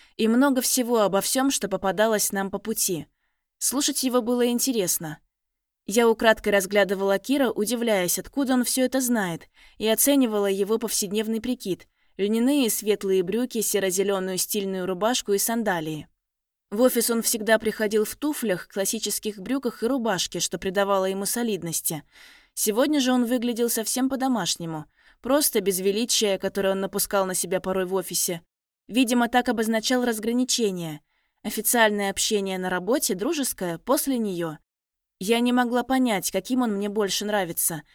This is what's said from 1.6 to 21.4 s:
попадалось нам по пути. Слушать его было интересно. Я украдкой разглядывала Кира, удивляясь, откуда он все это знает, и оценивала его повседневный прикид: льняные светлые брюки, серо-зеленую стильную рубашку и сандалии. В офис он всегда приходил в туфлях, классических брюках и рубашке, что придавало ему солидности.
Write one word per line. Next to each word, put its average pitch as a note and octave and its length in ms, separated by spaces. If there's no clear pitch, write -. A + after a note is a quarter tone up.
попадалось G3 640
нам G3 180
по G3 80
пути. F#3+ 480
Слушать C#4+ 420
его B3 220
было A#3+ 240
интересно. A3 720
Я A3+ 240
украдкой A3 420
разглядывала G3 680
Кира, C4 320
удивляясь, G#3+ 640
откуда C4 360
он B3 100
все B3+ 220
это C4 160
знает, G#3 480
и G#3+ 100
оценивала A3 600
его G3 320
повседневный G#3+ 600
прикид: A3+ 460
льняные A#3 540
светлые G3+ 500
брюки, A3 400
серо-зеленую F#3+ 800
стильную F#3+ 480
рубашку G3+ 460
и G3+ 40
сандалии. G3 720
В G#3 100
офис B3 300
он A#3 100
всегда A3 380
приходил G#3+ 440
в - 120
туфлях, F#3+ 520
классических G#3 720
брюках A3+ 460
и - 20
рубашке, A3+ 540
что - 180
придавало G3 480
ему F#3+ 220
солидности. E3+ 720